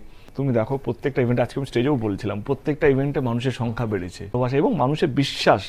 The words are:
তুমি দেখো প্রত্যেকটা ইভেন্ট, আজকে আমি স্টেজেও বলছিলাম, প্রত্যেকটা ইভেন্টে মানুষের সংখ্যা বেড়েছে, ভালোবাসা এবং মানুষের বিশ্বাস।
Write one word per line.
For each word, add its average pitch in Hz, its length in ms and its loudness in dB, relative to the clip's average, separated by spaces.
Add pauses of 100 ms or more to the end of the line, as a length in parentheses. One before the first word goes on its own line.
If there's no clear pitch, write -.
(360)
তুমি 135 160 0
দেখো 117 260 0
প্রত্যেকটা 131 440 -2
ইভেন্ট, 120 180 2
আজকে 120 200 -2
আমি 135 60 -4
স্টেজেও 131 300 2
বলছিলাম, 104 440 -2
প্রত্যেকটা 143 480 0
ইভেন্টে 139 320 2
মানুষের 120 320 -2
সংখ্যা 117 340 -4
বেড়েছে, 95 380 -4
ভালোবাসা 123 320 -2
এবং 180 200 2
মানুষের 147 320 2
বিশ্বাস। 135 600 2